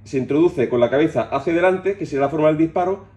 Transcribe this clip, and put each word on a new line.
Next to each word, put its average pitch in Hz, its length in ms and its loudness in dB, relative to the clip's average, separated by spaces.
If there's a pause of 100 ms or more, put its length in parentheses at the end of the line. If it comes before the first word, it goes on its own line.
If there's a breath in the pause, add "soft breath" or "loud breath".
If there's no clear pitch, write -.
se - 140 -8
introduce 139 500 2
con 120 140 0
la 117 80 4
cabeza 156 420 0
hacia 135 220 -2
adelante, 185 420 0
que 170 100 -8
será 139 180 -2
la 139 60 0
forma 151 180 0
del 156 100 2
disparo, 180 480 -2 (120)